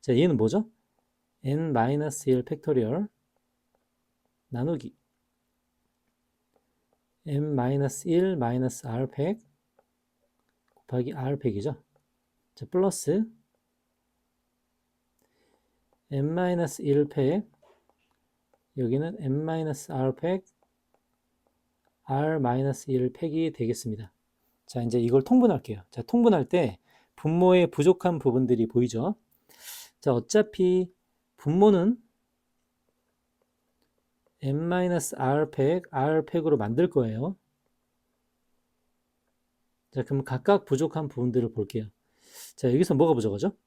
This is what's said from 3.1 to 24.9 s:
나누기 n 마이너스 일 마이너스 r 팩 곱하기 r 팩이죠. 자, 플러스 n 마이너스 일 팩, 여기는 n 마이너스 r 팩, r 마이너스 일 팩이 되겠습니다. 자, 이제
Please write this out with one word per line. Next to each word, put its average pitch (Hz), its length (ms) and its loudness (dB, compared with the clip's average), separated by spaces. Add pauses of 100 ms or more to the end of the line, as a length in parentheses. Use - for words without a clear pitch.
나누기 131 460 -6 (2250)
n 147 300 -2
마이너스 135 520 -2
일 180 280 2
마이너스 127 520 -4
r 123 240 -4
팩 185 280 -4 (1500)
곱하기 123 200 -4
r 139 260 -6
팩이죠. 113 360 -4 (800)
자, - 140 -14
플러스 190 560 0 (2750)
n 143 220 -2
마이너스 175 500 -2
일 147 260 2
팩, 147 400 -2 (1300)
여기는 135 420 -2
n 143 240 -4
마이너스 160 480 -6
r 131 240 -2
팩, 185 300 -4 (1600)
r 151 360 -2
마이너스 135 520 -2
일 127 200 0
팩이 160 420 -4
되겠습니다. 113 600 -6 (540)
자, 120 160 -6
이제 117 160 0